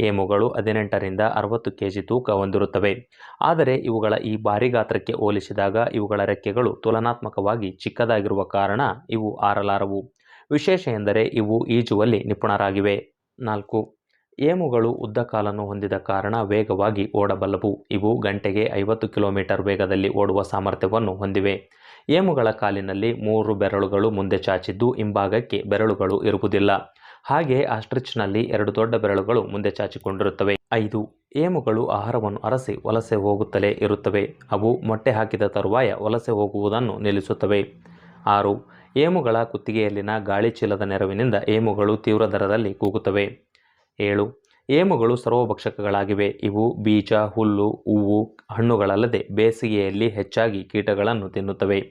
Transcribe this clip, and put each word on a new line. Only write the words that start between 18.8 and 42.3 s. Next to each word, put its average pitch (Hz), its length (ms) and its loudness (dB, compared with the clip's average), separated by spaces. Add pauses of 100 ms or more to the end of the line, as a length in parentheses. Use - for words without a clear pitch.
ಕಿಲೋಮೀಟರ್ 98 540 0
ವೇಗದಲ್ಲಿ 95 460 0
ಓಡುವ 101 340 0
ಸಾಮರ್ಥ್ಯವನ್ನು 98 720 -2
ಹೊಂದಿವೆ. 98 540 -2 (400)
ಏಮುಗಳ 147 420 2
ಕಾಲಿನಲ್ಲಿ 101 600 -2
ಮೂರು 107 420 0
ಬೆರಳುಗಳು 98 560 0
ಮುಂದೆ 98 280 0
ಚಾಚಿದ್ದು, 98 540 0
ಹಿಂಭಾಗಕ್ಕೆ 104 720 -2
ಬೆರಳುಗಳು 101 560 0
ಇರುವುದಿಲ್ಲ. 101 720 0 (300)
ಹಾಗೆ 139 380 2
ಆಸ್ಟ್ರಿಚ್‌ನಲ್ಲಿ 110 800 -2
ಎರಡು 104 320 -2
ದೊಡ್ಡ 113 200 0
ಬೆರಳುಗಳು 104 480 2
ಮುಂದೆ 101 280 -2
ಚಾಚಿಕೊಂಡಿರುತ್ತವೆ. 98 840 -2 (160)
ಐದು, 107 380 -2 (260)
ಏಮುಗಳು 139 500 0
ಆಹಾರವನ್ನು 107 580 -2
ಅರಸಿ 113 420 -2
ವಲಸೆ 113 300 0
ಹೋಗುತ್ತಲೇ 101 540 0
ಇರುತ್ತವೆ. 101 640 0 (140)
ಅವು 113 320 0
ಮೊಟ್ಟೆ 110 280 0
ಹಾಕಿದ 107 320 0
ತರುವಾಯ 104 520 0
ವಲಸೆ 110 380 -2
ಹೋಗುವುದನ್ನು 104 640 0
ನಿಲ್ಲಿಸುತ್ತವೆ. 101 760 0 (540)
ಆರು, 101 440 2 (260)
ಏಮುಗಳ 139 460 2
ಕುತ್ತಿಗೆಯಲ್ಲಿನ 107 760 -2
ಗಾಳಿ 101 320 0
ಚೀಲದ 104 320 -2
ನೆರವಿನಿಂದ 101 520 0 (140)
ಏಮುಗಳು 107 480 2
ತೀವ್ರ 107 300 2
ದರದಲ್ಲಿ 98 480 0